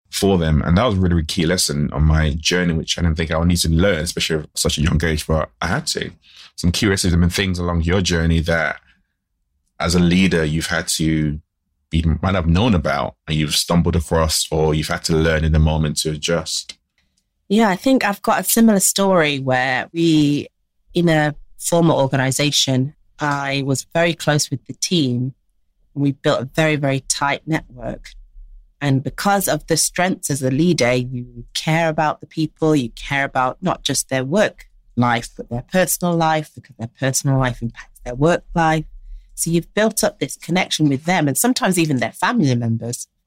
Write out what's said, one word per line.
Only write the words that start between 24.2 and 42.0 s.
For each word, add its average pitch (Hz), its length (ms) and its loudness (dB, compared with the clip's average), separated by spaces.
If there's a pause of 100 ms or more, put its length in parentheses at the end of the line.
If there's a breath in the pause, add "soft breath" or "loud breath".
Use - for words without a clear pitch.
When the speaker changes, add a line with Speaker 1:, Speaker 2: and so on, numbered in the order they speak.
Speaker 2:
with - 160 -8
the - 80 -14
team. 131 600 -2 (600)
We 143 180 0
built 139 300 -2
a 131 40 -6
very, 156 300 0
very 135 260 -2
tight - 440 -4
network. 123 640 -8 (720)
And 139 200 0
because 196 460 -2
of 151 200 -4
the 160 100 0
strengths - 520 -2
as 139 140 -2
a 131 80 0
leader, 131 420 2
you 123 600 -6
care 160 360 0
about 156 300 -2
the - 80 -20
people, 156 480 0
you 123 140 0
care - 340 -4
about 127 380 -2
not 170 200 -2
just - 280 -4
their 131 160 -2
work 170 400 0 (320)
life, 120 380 2
but - 140 -14
their 120 140 -6
personal 175 520 0
life, 160 380 0
because - 220 -20
their 113 140 -10 (100)
personal 135 400 0
life 127 220 -2
impacts - 420 -12
their 123 120 -8
work 156 280 2 (100)
life. 160 320 2 (500)
So - 160 -4
you've 165 220 0
built 220 300 0
up - 160 -2
this - 160 -6
connection 160 540 0
with 135 160 -2
them 175 220 2
and 135 100 -2
sometimes 233 420 0
even 156 180 0
their - 140 -2